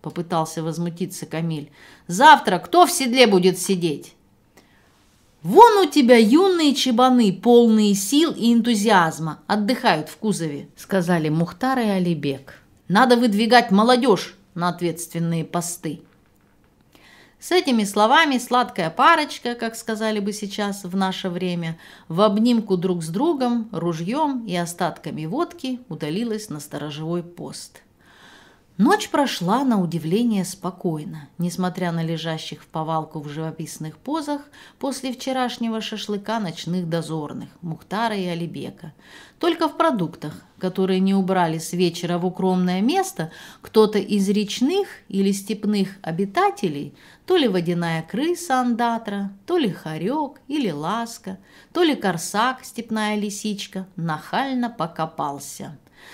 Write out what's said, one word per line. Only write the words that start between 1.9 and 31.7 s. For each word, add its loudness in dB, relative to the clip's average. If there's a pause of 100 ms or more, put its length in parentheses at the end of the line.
"Завтра 6
кто 6
в -4
седле 4
будет 4
сидеть?" -4 (1300)
"Вон 10
у 4
тебя 8
юные 6
чебаны, 4
полные 6
сил 2
и 2
энтузиазма, 2
отдыхают 0
в -20
кузове", -4
сказали 0
Мухтар -2
и 0
Алибек. -4 (260)
"Надо 4
выдвигать 4
молодёжь 4 (180)
на -2
ответственные -4
посты". -6 (1400)
С -8
этими 2
словами 4
сладкая -2
парочка, 2
как -8
сказали -4
бы -4
сейчас -8
в -8
наше -2
время, -4 (300)
в -2
обнимку 2
друг -2
с -10
другом, -2
ружьём -4
и -6
остатками -6
водки -6
удалилась -6
на -10
сторожевой -8
пост. -16 (1000)
Ночь 2
прошла 0
на 2
удивление 0
спокойно, -8
несмотря -4